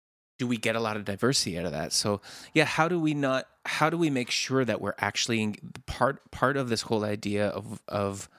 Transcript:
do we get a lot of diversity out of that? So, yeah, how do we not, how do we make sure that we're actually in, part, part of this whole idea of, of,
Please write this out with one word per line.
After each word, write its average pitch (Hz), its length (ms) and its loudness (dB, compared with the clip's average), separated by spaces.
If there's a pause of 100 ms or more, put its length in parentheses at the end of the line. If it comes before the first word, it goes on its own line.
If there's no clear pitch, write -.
(400)
do 123 80 -2
we 120 100 2
get 113 180 2
a 113 40 0
lot 107 180 0
of 104 80 -6
diversity 101 520 0
out 85 80 -2
of 85 60 -2
that? 78 220 -4
So, 104 260 2 (340)
yeah, 151 120 4
how 156 220 2
do 175 120 0
we 156 140 2
not, 135 320 0 (200)
how - 240 2
do 170 80 -2
we 170 120 4
make 127 220 0
sure 131 340 2
that 107 160 0
we're 101 180 -2
actually 110 420 0
in, 107 140 0 (300)
part, - 460 0
part 139 260 2
of 127 120 -2
this 113 140 0
whole 107 220 0
idea 104 420 0
of, 104 400 -6
of, 98 400 -2 (120)